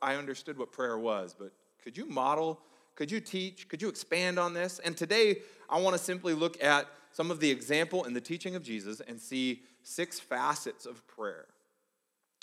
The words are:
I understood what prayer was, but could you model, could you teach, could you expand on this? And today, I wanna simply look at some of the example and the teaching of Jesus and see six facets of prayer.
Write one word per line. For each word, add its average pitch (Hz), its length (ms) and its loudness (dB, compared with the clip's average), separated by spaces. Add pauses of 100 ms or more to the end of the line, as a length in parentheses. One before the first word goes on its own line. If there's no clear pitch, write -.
I 135 140 2
understood 139 420 -8
what 120 140 -6
prayer 120 260 -2
was, 104 400 -2
but 98 140 -14 (320)
could 120 140 -12
you 240 80 -8
model, 156 560 2 (340)
could 151 160 -4
you 220 80 -2
teach, 185 480 -6
could 156 140 -8
you 214 80 -2
expand 180 500 0
on 175 140 2
this? 180 260 -2
And 165 180 -4
today, 202 460 4 (260)
I 160 100 4
wanna 185 200 6
simply 180 340 -2
look 165 300 0
at 143 240 6 (240)
some 165 180 -2
of 165 100 -2
the 151 120 6
example 156 540 2
and 123 100 -4
the 123 60 -2
teaching 170 340 -6
of 175 80 -6
Jesus 110 380 -6
and 117 200 -12
see 127 420 -2 (200)
six - 360 -6
facets 131 680 -2
of 120 200 -14
prayer. 95 420 -8 (960)